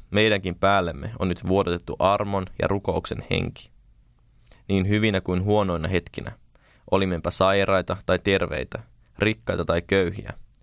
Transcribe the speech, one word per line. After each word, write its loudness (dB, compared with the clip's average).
meidänkin 2
päällemme 0
on 0
nyt -4
vuodatettu 0
armon 0
ja 4
rukouksen -4
henki. -4
Niin 2
hyvinä 2
kuin -2
huonoina 0
hetkinä, -4
olimmepa 0
sairaita 2
tai 2
terveitä, -2
rikkaita -2
tai 0
köyhiä, -2